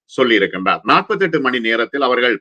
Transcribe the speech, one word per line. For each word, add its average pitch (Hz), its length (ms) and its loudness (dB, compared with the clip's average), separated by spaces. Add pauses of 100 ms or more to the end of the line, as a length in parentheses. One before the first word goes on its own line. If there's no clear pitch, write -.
(100)
சொல்லியிருக்கின்றார். 95 720 0
நாற்பத்தெட்டு 175 580 0
மணி 127 180 -2
நேரத்தில் 113 420 -2
அவர்கள் 123 400 0